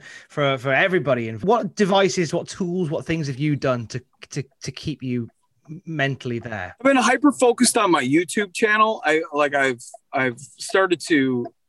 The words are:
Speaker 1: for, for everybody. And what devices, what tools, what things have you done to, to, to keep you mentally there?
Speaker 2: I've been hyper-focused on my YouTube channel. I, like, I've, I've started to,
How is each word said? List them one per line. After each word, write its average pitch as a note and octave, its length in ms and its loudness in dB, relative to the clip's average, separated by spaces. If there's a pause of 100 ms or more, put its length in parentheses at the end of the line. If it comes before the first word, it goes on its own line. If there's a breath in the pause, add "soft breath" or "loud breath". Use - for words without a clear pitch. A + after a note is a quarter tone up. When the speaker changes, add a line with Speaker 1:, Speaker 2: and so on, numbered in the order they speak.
(300 loud breath)
Speaker 1:
for, C#3 300 0
for C3 140 -2
everybody. C#3 560 2
And A2 120 -10
what G#3 340 0
devices, F#3+ 580 2
what E3+ 140 -4
tools, F3 440 -4
what C3+ 140 -6
things E3 220 -4
have B2+ 120 -8
you D3+ 160 0
done B2 320 -2
to, - 160 -12 (280)
to, C#3 120 -8 (200)
to C#3 80 -8
keep - 300 -10
you B2 280 -6 (560)
mentally C#3 520 -4
there? G#2+ 420 -10
Speaker 2:
I've A#3 60 -8
been C#4 100 6
hyper-focused B3 840 2
on G#3 120 2
my D3+ 140 4
YouTube F3 500 0
channel. A3 500 2
I, D#3 200 2 (100)
like, D3 220 0
I've, C3 280 0 (300)
I've B2+ 260 -2
started F#3 680 0
to, C3 380 2 (240)